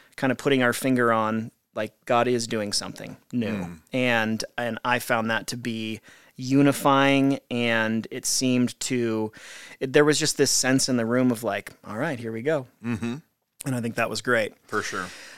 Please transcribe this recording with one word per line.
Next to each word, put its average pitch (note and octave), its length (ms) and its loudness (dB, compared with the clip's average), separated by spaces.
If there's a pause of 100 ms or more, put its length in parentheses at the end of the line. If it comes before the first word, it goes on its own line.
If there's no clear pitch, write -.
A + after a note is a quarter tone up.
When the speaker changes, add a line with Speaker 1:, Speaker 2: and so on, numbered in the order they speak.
(160)
Speaker 1:
kinda C3 200 0
putting C#3 280 2
our A#2+ 80 4
finger B2 400 2
on, A2 400 0 (240)
like, A2 180 -6 (120)
God A#2+ 220 4
is A#2+ 200 0
doing G#2+ 260 -4
something A2 440 -8 (160)
new. A#2 140 0 (180)
Speaker 2:
Mm. E2+ 140 -12 (120)
Speaker 1:
And, A2+ 520 0 (140)
and A#2 280 -6
I B2 140 0
found A2+ 320 0
that A2 160 -2
to B2 100 -8
be A2+ 420 -6 (380)
unifying, C#3 1000 4 (120)
and A2+ 600 0
it B2+ 140 -10
seemed B2 540 0
to, A2+ 520 -2 (500)
it, C3+ 100 -4
there D3 140 6
was D3+ 120 4
just D3+ 200 0
this C#3 140 4
sense C3 360 2
in C3 80 0
the A#2 100 0
room B2 260 2
of, A2+ 120 -4
like, G2+ 300 -4 (120)
"All G#2 120 -12
right, C#3 200 -4
here A#2 140 -10
we A2+ 100 -8
go." C#3 260 -2 (140)
Speaker 2:
Mm-hmm. A#2 340 -4 (500)
Speaker 1:
And C3 100 -2
I A#2+ 60 -4
think A2+ 140 -6
that A#2 140 0
was A2 120 -6
great. A#2 320 0 (140)
Speaker 2:
For G#2+ 140 -2
sure. F#2+ 240 -6 (320)